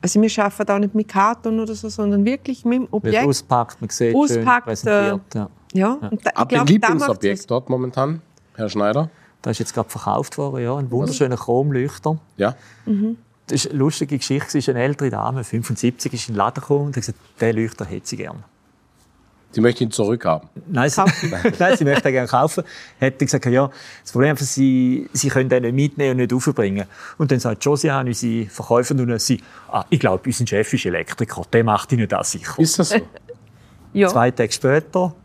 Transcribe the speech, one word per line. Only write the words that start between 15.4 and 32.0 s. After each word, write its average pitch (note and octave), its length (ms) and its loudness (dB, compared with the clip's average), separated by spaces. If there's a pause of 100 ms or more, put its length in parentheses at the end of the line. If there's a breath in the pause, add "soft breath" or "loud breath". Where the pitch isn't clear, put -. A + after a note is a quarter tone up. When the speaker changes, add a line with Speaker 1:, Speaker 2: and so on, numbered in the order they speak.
Speaker 2:
fünfundsiebzig, A#2+ 720 -2
ist A#2 160 -8
in A2+ 60 -6
den G2+ 40 -2
Laden A2 220 0
gekommen C#3+ 260 0
und C#3 100 -6
hat A#2 60 -4
gesagt, - 160 -10 (220)
den A2+ 160 2
Leuchter A2 280 -4
hätte G2 220 -10
sie A#2 100 -10
gern. F2 280 -12 (1040)
Speaker 3:
Sie A2 120 0
möchte A#2+ 200 4
ihn A2+ 80 -2
zurückhaben? G#2 560 0 (200)
Speaker 2:
Nein, C#3 240 2
sie, - 100 -2
Speaker 1:
Kaufen. F3 320 2 (120)
Speaker 2:
<laughs> A#3 140 2
nein, F#3 200 4
sie D#3+ 60 2
möchte C#3+ 240 2
ihn C3+ 40 2
gerne B2+ 160 0
kaufen. D3 360 0 (360 loud breath)
Hat C3 180 0
gesagt, C#3 280 0
ja, C3 240 4 (320 loud breath)
das - 100 -18
Problem C#3 240 4
ist, C3+ 180 -4
sie, B2+ 600 2
sie C3+ 160 0
können C3 180 2
den B2+ 140 2
nicht A#2+ 120 -2
mitnehmen C#3+ 360 0
und B2+ 80 0
nicht B2 160 0
raufbringen. G#2 520 0 (300 loud breath)
Und D3 160 0
dann B2 80 2
sagt A2+ 240 -4
Josiane, C#3 460 0
unsere A2+ 400 -2
Verkäuferin, A#2+ 600 0
und A#2 120 -2
sie, A#2+ 180 0 (320 loud breath)
„Ah, G#2 160 -2
ich C#3 120 4
glaub, F#2 260 0
unser B2 200 -2
Chef G#2+ 280 0
ist A#2+ 100 -2
Elektriker, F2 680 -4
der A#2 140 0
macht G#2+ 280 0
Ihnen A#2 140 0